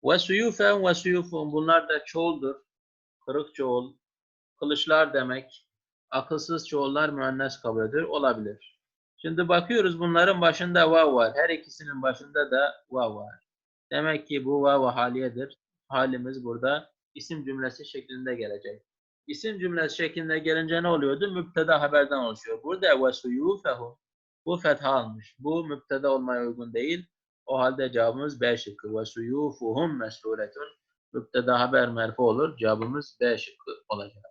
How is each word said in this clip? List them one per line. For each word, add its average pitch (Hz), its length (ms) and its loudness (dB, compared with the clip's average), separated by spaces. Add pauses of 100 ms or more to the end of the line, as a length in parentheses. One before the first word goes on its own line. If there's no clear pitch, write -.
Ve 160 160 4
suyufen 202 640 2
ve 180 80 6
suyufun 175 580 -2
bunlar 160 380 4
da 151 160 -2
çoğuldur. 151 500 -2 (720)
Kırık 143 300 -6
çoğul, 127 420 -2 (640)
kılıçlar 151 540 2
demek. 131 540 -4 (420)
Akılsız 156 580 -4
çoğullar 143 420 -2
müennes 131 520 -4
kabul 113 240 -2
edilir, 139 180 -2
olabilir. 123 760 -2 (380)
Şimdi 165 300 -2
bakıyoruz 175 520 2
bunların 175 420 4
başında 170 500 4
vav 160 220 8
var. 113 220 4
Her 160 140 2
ikisinin 147 520 -8
başında 143 500 -2
da 139 380 0
vav 120 260 -2
var. 104 200 -14 (560)
Demek 151 360 -2
ki 139 180 -4
bu 143 160 2
vav 139 300 4
haliyedir. 123 680 -4 (300)
Halimiz 131 580 -2
burada 123 460 -2 (220)
isim 143 320 -10
cümlesi 135 400 -8
şeklinde 127 500 -8
gelecek. 104 460 -10 (460)
İsim 214 320 -8
cümlesi 170 360 -2
şeklinde 160 440 -2
gelince 160 440 0
ne 175 40 2
oluyordu? 156 440 0
Müpteda 165 500 2
haberden 143 360 4
oluşuyor. 113 460 -6
Burada 156 440 4
ve 127 60 2
suyufehum. 127 840 -4 (480)
Bu 175 120 -2
fetha 143 320 0
almış. 110 500 -2
Bu 160 280 -4
müpteda 139 440 -2
olmaya 127 300 -2
uygun 120 320 -8
değil. 160 340 -4 (400)
O 131 120 -2
halde 131 320 0
cevabımız 120 500 0
B 120 160 2
şıkkı. 107 420 -8
Ve 110 60 -6
suyufuhum 131 960 -4
mesluletun. 110 680 -8 (460)
Müpteda 123 460 0
haber 123 300 2
merfu 117 400 0
olur. 135 280 0
Cevabımız 113 640 -2
B 120 160 2
şıkkı - 340 -12 (180)
olacak. 101 420 -10